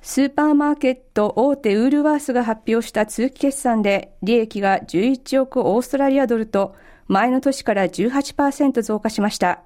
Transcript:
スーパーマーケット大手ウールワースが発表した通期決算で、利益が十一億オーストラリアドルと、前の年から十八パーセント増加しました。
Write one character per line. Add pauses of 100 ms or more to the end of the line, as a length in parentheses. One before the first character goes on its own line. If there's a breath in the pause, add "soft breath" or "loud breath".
ス
ー
パ
ー
マ
ー
ケ
ッ (180)
ト
大
手
ウ
ー
ル
ワ
ー
ス
が
発
表
し
た
通
期
決
算
で、
利
益
が
十
一
億
オ
ー
ス
ト
ラ
リ
ア
ド
ル
と、 (320 loud breath)
前
の
年
か
ら
十
八
パ
ー
セ
ン
ト
増
加
し
ま
し
た。